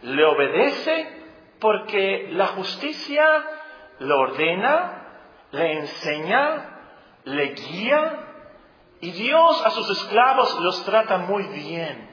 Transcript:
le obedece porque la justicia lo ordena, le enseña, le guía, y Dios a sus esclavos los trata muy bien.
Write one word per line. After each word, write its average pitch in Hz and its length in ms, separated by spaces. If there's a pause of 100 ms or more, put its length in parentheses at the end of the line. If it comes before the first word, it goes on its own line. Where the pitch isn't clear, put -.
le 135 220
obedece 214 960 (380)
porque 196 720
la 185 160
justicia 302 960 (560)
lo 139 180
ordena, 180 880 (460)
le 156 280
enseña, 180 920 (540)
le 139 300
guía, 269 720 (720)
y 170 100
Dios 277 540
a 214 60
sus 208 200
esclavos 240 680
los 180 240
trata 214 340
muy 190 300
bien. 147 640